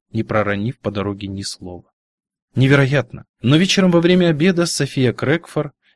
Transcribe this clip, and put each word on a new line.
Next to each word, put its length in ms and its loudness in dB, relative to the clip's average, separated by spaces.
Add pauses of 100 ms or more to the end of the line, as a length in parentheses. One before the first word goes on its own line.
(140)
не 100 -2
проронив 560 -2
по 120 -6
дороге 360 -6
ни 140 -10
слова. 500 -14 (640)
Невероятно! 680 0 (160)
Но 160 4
вечером 340 2
во 80 4
время 300 4
обеда 360 0
София 480 -2
Крэкфор 600 -4 (220)